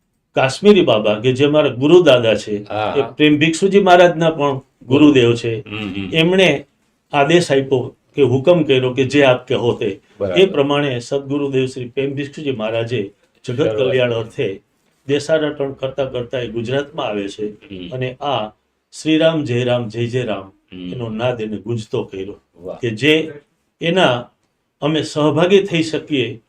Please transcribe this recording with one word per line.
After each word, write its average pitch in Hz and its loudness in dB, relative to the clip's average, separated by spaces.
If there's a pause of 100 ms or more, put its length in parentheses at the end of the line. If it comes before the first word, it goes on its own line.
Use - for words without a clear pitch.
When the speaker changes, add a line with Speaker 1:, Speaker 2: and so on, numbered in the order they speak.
(360)
Speaker 1:
કાશ્મીરી 175 4
બાબા 107 2
કે 127 2
જે 135 2
મારા 147 2
ગુરુદાદા 127 4
છે, 104 -6
Speaker 2:
હા, 104 -4
Speaker 1:
એ 139 0
Speaker 2:
હા. - -2
Speaker 1:
પ્રેમ 151 2
ભિક્ષુજી 185 2
મહારાજના 175 6
પણ 143 -2 (220)
ગુરુદેવ 131 6
છે. 117 -6
Speaker 2:
હમ. 107 -12
હમ. 98 -6
Speaker 1:
એમણે 170 2 (480)
આદેશ 151 2
આપ્યો 135 0 (200)
કે 143 2
હુકમ 139 4
કર્યો 127 0
કે 131 0
"જે 139 2
આપ 127 2
કહો 117 0
તે." 104 -6 (200)
Speaker 2:
બરાબર. 98 -2
Speaker 1:
એ 190 8
પ્રમાણે 143 0
સદગુરુદેવ 139 -4
શ્રી 127 -10
પ્રેમ 139 -4
ભિક્ષુજી 139 -8
મહારાજે 113 -4 (340)
જગત 127 -4
Speaker 2:
બરાબર. 110 -2
Speaker 1:
કલ્યાણ 127 0
અર્થે 107 -6 (460)
દેશાટન 143 -2
કરતા 135 -6
કરતા 123 -6
એ 120 -6
ગુજરાતમાં 127 -6
આવે 104 -6
છે 104 -8
Speaker 2:
હમ. 92 -16
Speaker 1:
અને 127 -6
આ 120 -4 (520)
શ્રી 156 2
રામ 160 2
જય 120 -2
રામ 123 -2
જય 117 -6
જય 123 -4
રામ 95 -8 (220)
Speaker 2:
હમ. 90 -10
Speaker 1:
એનો 117 -8
નાદ 113 -4
એને 107 -8
ગુંજતો 110 -6
કર્યો 95 -12 (160)
Speaker 2:
વાહ. 87 -16
Speaker 1:
કે 117 -4
જે 151 0 (480)
એના 160 0 (520)
અમે 151 -2
સહભાગી 156 2
થઈ 175 -2
શકીએ 135 -4